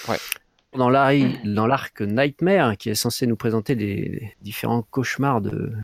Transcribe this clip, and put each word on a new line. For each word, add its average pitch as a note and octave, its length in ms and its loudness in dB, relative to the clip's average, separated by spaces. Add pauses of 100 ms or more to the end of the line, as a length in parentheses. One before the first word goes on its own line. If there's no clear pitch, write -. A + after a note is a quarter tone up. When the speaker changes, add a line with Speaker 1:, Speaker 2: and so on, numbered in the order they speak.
Speaker 1:
Ouais. - 100 -2 (540)
Speaker 2:
Dans B2+ 160 2
l'arri-, C3+ 540 4
dans G#2 240 0
l'arc - 340 -2
Nightmare, C#3 760 2
qui - 140 -6
est G#2+ 40 -2
censé - 320 -2
nous A#2 80 2
présenter A2+ 400 0
des, G#2 220 -2
des - 440 -8
différents A2+ 420 -2
cauchemars C3 580 -2
de, G#2 320 -4 (120)